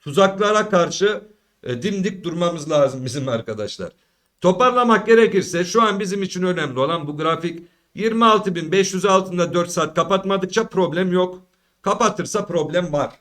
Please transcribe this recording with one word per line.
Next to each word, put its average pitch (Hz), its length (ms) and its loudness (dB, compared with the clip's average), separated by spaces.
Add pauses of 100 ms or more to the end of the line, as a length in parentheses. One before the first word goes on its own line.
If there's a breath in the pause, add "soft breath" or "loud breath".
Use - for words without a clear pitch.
Tuzaklara 196 680 2
karşı, 190 540 0 (400)
e, 120 200 -8
dimdik 196 420 -4
durmamız 170 460 -4
lazım 135 340 2
bizim 131 240 -6
arkadaşlar. 107 640 -6 (480)
Toparlamak 233 680 4
gerekirse 196 580 4
şu 208 180 2
an 202 180 0
bizim 202 220 -4
için 185 200 -6
önemli 160 360 -2
olan 151 280 -2
bu 147 100 -8
grafik. 160 460 -4 (320 soft breath)
Yirmi 226 300 0
altı 214 300 4
bin 160 180 -4
beş 190 220 2
yüz 180 100 -4
altında 180 500 2
dört 175 160 0
saat 156 240 -2
kapatmadıkça 190 760 -2
problem 175 440 0
yok. 180 260 0 (440)
Kapatırsa 214 640 -2
problem 160 460 -2
var. 139 280 -2